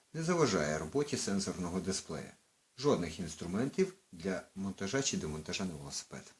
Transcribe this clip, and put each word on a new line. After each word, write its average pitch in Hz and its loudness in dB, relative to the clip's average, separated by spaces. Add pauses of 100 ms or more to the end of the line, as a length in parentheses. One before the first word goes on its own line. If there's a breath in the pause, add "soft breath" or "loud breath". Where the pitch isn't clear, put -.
(120 soft breath)
не 160 -4
заважає 104 4
роботі 127 0
сенсорного 92 0
дисплея. 85 -4 (460)
Жодних 87 2
інструментів 101 0 (180)
для 90 -2 (120)
монтажа 98 -2
чи - 0
демонтажа 80 -2
на 87 -2
велосипед. 69 -8 (180)